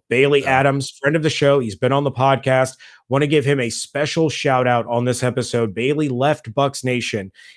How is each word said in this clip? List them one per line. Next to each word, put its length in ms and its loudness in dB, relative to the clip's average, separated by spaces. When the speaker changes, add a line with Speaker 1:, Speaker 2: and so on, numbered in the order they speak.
Speaker 1:
Bailey 360 2
Speaker 2:
Yeah. 160 2
Speaker 1:
Adams, 320 0
friend 240 -2
of 80 0
the 60 0
show. 300 2
He's 160 -4
been 160 0
on 120 0
the 80 -2
podcast. 640 2
Wanna 180 0
give 160 2
him 160 0
a 100 -2
special 600 -2
shout 380 0
out 200 2
on 160 0
this 200 0
episode. 500 -2
Bailey 340 -2
left 460 -2
Bucs 320 -2
Nation. 460 -4